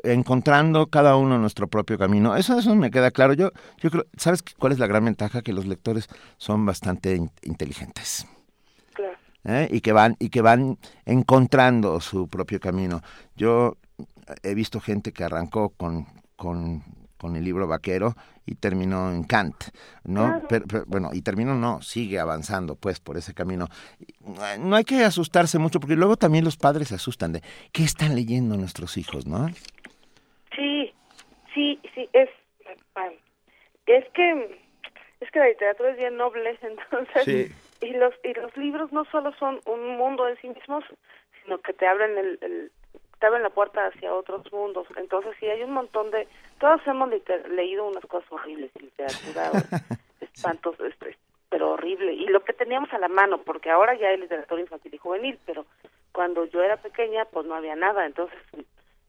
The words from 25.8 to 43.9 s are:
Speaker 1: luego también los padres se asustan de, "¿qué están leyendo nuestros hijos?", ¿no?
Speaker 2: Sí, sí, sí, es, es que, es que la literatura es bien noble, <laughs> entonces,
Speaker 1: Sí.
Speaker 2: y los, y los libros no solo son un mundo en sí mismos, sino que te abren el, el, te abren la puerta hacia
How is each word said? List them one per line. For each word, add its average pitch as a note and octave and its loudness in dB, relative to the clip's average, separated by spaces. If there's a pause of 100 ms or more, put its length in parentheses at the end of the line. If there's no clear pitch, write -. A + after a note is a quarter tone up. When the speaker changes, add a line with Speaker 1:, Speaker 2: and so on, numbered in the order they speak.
Speaker 1:
luego G3 4
también D#3+ 4
los D#3+ 0
padres D3 2
se G2+ -6
asustan F2+ -6
de, E2 -6 (300)
"¿qué D#3+ 0
están D3+ 0
leyendo A#2 0
nuestros F#2 -6
hijos?", C#2 -8
¿no? G#2 -2 (1080)
Speaker 2:
Sí, C#4+ -4 (640)
sí, C#4+ -2 (160)
sí, B3 -10
es, C4 6 (1600)
es B3+ 6
que, D#4 0 (600)
es - -14
que D#4 0
la C4+ 8
literatura A3 2
es B3 -6
bien A#3+ -4
noble, A#3 -2
<laughs> - -20
entonces, B3 -2
Speaker 1:
Sí. - -4
Speaker 2:
y B3 -8
los, B3 2 (100)
y B3 -6
los A#3+ -10
libros C#4+ -6
no D4+ -2
solo D4 -4
son C4+ -4
un A#3+ -6
mundo B3+ 0
en B3 -6
sí B3+ -16
mismos, C#4+ -10 (600)
sino F#3 -8
que - -8
te F#3 0
abren G#3 0
el, F#3+ -4
el, E3+ -10 (480)
te A3 0
abren A#3 2
la G3 -2
puerta G3+ -2
hacia F3+ -8